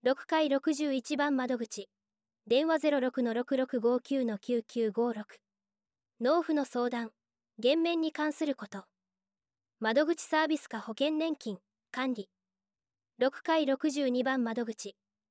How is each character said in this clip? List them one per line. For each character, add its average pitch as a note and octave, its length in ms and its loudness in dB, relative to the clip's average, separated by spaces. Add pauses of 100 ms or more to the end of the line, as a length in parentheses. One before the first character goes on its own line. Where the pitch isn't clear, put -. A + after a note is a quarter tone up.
六 B3+ 220 0
階 D#4 240 2
六 C#4 240 2
十 C#4+ 200 0
一 C4+ 220 -2
番 C#4+ 220 0
窓 B3 200 -2
口。 G#3+ 300 -8 (600)
電 C4 200 4
話 D#4+ 120 2
ゼ D4+ 120 2
ロ C#4+ 80 2
六 B3 240 0
の A#3 100 0
六 B3 220 -2
六 C4 240 0
五 B3 220 2
九 C4+ 240 0
の G#3+ 120 -2
九 A#3+ 260 -2
九 A3+ 280 -2
五 A#3 220 0
六。 - 260 -12 (800)
納 D4+ 220 2
付 D#4+ 120 -2
の C#4+ 120 0
相 A#3+ 240 -2
談、 A#3 220 -6 (480)
減 C#4 220 4
免 E4+ 200 0
に D#4+ 100 0
関 D4+ 220 -2
す D#4+ 120 -2
る C#4+ 100 0
こ G3+ 120 -12
と。 G3 160 -12 (960)
窓 A3+ 260 2
口 E4 160 -2
サ D#4 220 0
ー D#4+ 40 0
ビ D4+ 100 0
ス - 100 -6
課 A3 140 -8
保 A3+ 100 -12
険 C#4 200 0
年 D#4 260 -2
金、 G3+ 220 -8 (320)
管 B3+ 220 -4
理。 G#3 160 -10 (920)
六 B3+ 220 0
階 D#4+ 240 2
六 C4+ 240 2
十 C4+ 200 0
二 B3 160 0
番 C4 180 0
窓 A3+ 220 -2
口。 A3 320 -10 (340)